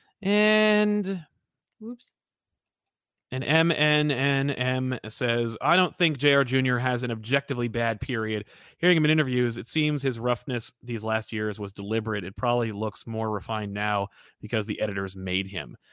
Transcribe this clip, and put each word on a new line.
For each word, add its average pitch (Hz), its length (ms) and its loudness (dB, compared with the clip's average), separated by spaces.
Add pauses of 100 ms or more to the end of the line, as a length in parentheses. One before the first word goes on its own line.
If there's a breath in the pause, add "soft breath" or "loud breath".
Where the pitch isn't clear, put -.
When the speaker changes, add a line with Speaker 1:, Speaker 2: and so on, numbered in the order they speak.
(200 soft breath)
Speaker 1:
and 208 1040 2 (560)
Speaker 2:
Whoops. 240 300 -14 (1200)
Speaker 1:
and 131 120 -4
M 160 280 4
N 151 400 2
N 139 400 2
M 127 480 0 (100)
says, 117 540 0
"I 151 120 4
don't 185 220 2
think 160 220 0
J 143 160 4
R 139 100 6
Junior 131 340 2
has 123 240 0
an 120 80 -2
objectively 120 580 -2
bad 113 320 -2
period. 110 440 -2 (320 loud breath)
Hearing 175 220 4
him 151 80 4
in 151 40 6
interviews, 123 460 2
it 113 120 -8
seems 151 340 0
his 127 160 0
roughness 123 520 -2 (120)
these 117 200 -6
last 110 300 -2
years 107 260 -4
was 101 140 -8
deliberate. 107 520 -4
It 98 120 -10
probably 120 360 0
looks 104 340 -6
more 110 240 -4
refined 107 420 -4
now 104 360 -2 (340 soft breath)
because 107 240 -2
the 104 160 -4
editors 98 340 -4
made 95 300 -2
him." 80 300 -8 (160 loud breath)